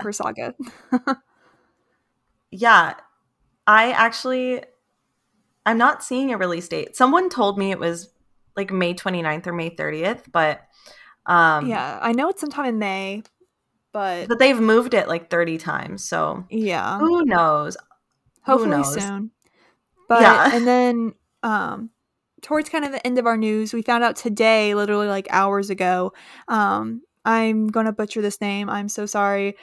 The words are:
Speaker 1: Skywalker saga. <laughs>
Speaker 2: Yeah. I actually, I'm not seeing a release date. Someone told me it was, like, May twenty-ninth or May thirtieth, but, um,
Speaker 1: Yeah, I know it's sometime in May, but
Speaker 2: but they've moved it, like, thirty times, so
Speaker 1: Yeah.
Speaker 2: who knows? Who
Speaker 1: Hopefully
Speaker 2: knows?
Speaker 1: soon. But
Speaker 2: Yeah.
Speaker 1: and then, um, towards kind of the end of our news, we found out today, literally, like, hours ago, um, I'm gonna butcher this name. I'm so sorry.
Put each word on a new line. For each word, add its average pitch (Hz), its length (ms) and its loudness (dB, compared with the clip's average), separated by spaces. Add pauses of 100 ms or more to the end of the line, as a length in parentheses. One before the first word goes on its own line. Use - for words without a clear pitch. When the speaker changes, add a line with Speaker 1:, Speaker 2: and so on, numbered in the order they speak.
Speaker 1:
Skywalker 208 140 -8
saga. - 400 -8 (360)
<laughs> 254 320 -2 (1300)
Speaker 2:
Yeah. 190 440 6 (720)
I 220 240 6
actually, 254 720 0 (1040)
I'm 226 120 2
not 294 260 2
seeing 262 280 -4
a 214 60 -4
release 175 300 -4
date. - 280 -8
Someone 320 320 4
told 202 300 0
me 196 140 -2
it 180 80 -6
was, 170 280 -4 (480)
like, 196 140 -6
May 180 240 -2
twenty-ninth 170 520 -4
or 175 60 -8
May 170 180 -6
thirtieth, 156 640 -6
but, 156 300 0 (640)
um, 165 400 4
Speaker 1:
Yeah, 160 340 -4
I 233 120 0
know 269 180 0
it's 381 100 -6
sometime 294 260 -6
in 226 120 -2
May, 196 440 -6 (680)
but 190 360 -4
Speaker 2:
but 226 100 0
they've 262 220 6
moved 226 340 4
it, 202 140 2
like, 170 200 -6
thirty 170 300 -2
times, 160 460 -8
so 160 440 -4
Speaker 1:
Yeah. 190 500 -4
Speaker 2:
who 339 260 2
knows? 160 520 2 (680)
Who 269 80 0
Speaker 1:
Hopefully 226 240 2
Speaker 2:
knows? 139 180 0
Speaker 1:
soon. 202 380 -6 (760)
But 233 140 6
Speaker 2:
Yeah. 170 320 6
Speaker 1:
and 240 120 0
then, 247 480 2 (280)
um, 220 480 -4 (520)
towards 302 260 -2
kind 311 160 -4
of 277 80 -6
the 269 140 -8
end 247 120 0
of 240 80 2
our 233 100 2
news, 220 360 -2
we 233 100 -4
found 240 220 0
out 220 120 0
today, 214 580 2
literally, 208 340 0
like, 196 220 -4
hours 196 400 2
ago, 185 420 -2 (360)
um, 220 540 -2 (220)
I'm 220 440 0
gonna 220 240 0
butcher 214 300 -6
this 202 180 -4
name. 202 300 -4
I'm 202 180 -6
so 208 180 -8
sorry. 202 560 -2